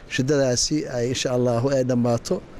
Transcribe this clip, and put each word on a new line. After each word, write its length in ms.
shidadaasi 840
ay 160
insha 240
Allahu 380
ay 140
dhammaato. 580